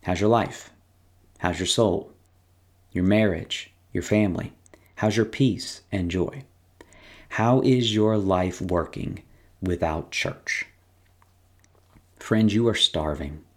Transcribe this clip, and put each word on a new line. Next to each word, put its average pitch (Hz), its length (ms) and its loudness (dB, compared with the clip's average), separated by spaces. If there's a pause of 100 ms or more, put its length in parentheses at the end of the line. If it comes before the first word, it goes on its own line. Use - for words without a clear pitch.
How's 90 160 -2
your 107 100 4
life? - 400 0 (680)
How's 87 200 -2
your 92 80 -2
soul? 98 460 0 (800)
Your 90 120 0
marriage? 101 680 0 (200)
Your - 100 -4
family? 107 500 0 (440)
How's 107 200 0
your 110 100 2
peace - 540 -2 (100)
and 90 200 -2
joy? 92 340 -4 (840)
How 120 320 4
is 123 300 4
your 107 260 4
life 92 420 0
working 87 640 -4 (360)
without 85 520 -2
church? - 540 -6 (1500)
Friends, 110 340 2
you 117 140 2
are 107 60 2
starving. 76 680 -2 (140)